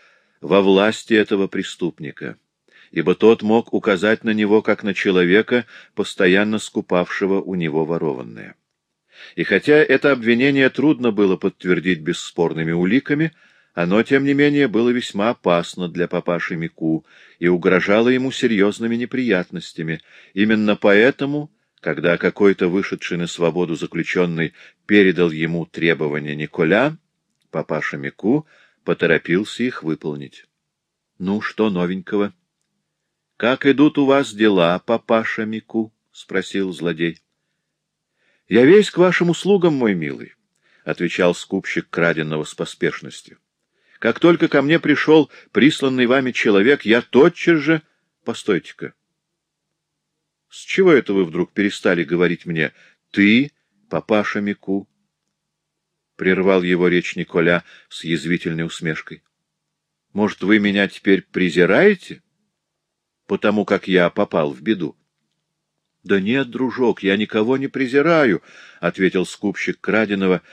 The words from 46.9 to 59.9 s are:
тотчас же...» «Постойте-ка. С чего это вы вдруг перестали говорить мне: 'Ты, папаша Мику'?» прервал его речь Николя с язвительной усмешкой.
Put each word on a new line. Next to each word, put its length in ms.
тотчас 580
же...» 240
«Постойте-ка. 720
С 80
чего 340
это 200
вы 120
вдруг 280
перестали 520
говорить 400
мне: 280
'Ты, 420
папаша 520
Мику'?» 480
прервал 460
его 260
речь 280
Николя 480
с 160
язвительной 640
усмешкой. 560